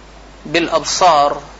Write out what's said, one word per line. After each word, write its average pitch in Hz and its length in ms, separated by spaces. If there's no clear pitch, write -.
bil 160 240
absar, 147 720